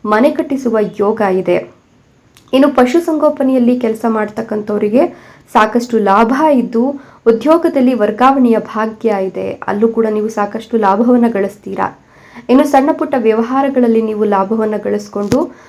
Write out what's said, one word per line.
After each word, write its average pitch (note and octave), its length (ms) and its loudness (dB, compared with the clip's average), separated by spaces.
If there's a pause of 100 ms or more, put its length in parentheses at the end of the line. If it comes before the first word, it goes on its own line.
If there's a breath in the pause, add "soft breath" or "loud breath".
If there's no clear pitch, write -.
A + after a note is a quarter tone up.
ಮನೆ A3 240 2
ಕಟ್ಟಿಸುವ C4 480 -4 (220)
ಯೋಗ G#3+ 200 0
ಇದೆ. F#3 600 -2 (720)
ಇನ್ನು C#4 140 4
ಪಶುಸಂಗೋಪನೆಯಲ್ಲಿ C4+ 1120 0
ಕೆಲಸ A3 280 -4
ಮಾಡ್ತಕ್ಕಂಥವರಿಗೆ G#3+ 1000 -2 (460 loud breath)
ಸಾಕಷ್ಟು A3+ 460 0
ಲಾಭ G#3 360 2 (180)
ಇದ್ದು B3 480 0 (260 loud breath)
ಉದ್ಯೋಗದಲ್ಲಿ B3+ 680 2
ವರ್ಗಾವಣೆಯ A#3 640 2
ಭಾಗ್ಯ A3 640 -4
ಇದೆ. F#3+ 440 -8
ಅಲ್ಲೂ G#3 220 0
ಕೂಡ A3+ 220 0
ನೀವು G#3+ 180 -2
ಸಾಕಷ್ಟು A3 480 -4
ಲಾಭವನ್ನ A#3 560 2
ಗಳಿಸ್ತೀರಾ. G3 680 -6 (500 loud breath)
ಇನ್ನು C4+ 160 4
ಸಣ್ಣ C#4+ 280 2
ಪುಟ್ಟ D4+ 260 -4
ವ್ಯವಹಾರಗಳಲ್ಲಿ A#3 840 0
ನೀವು G#3+ 220 -2
ಲಾಭವನ್ನ G#3+ 580 0
ಗಳಿಸ್ಕೊಂಡು G#3 720 -4 (140 loud breath)